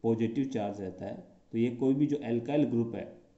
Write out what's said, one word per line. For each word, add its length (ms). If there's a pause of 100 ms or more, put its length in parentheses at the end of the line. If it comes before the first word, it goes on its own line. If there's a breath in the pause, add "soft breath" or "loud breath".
positive 420
charge 360
रहता 260
है। 220 (240)
तो 60
ये 120
कोई 240
भी 120
जो 100
alkyl 540
group 240
है 260 (180)